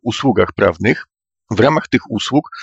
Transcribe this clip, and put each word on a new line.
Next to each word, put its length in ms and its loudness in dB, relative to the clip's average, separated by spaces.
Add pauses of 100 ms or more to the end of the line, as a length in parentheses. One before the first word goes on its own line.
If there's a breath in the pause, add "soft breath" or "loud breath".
usługach 500 0
prawnych. 520 0 (460)
W 100 0
ramach 280 2
tych 220 -2
usług 380 -2 (140 loud breath)